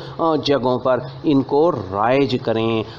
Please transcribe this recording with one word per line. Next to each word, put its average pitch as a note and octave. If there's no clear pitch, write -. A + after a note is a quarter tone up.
آ، E3
جگہوں B2+
پر B2
ان C#3
کو D3+
رائج A#2
کریں۔ A2+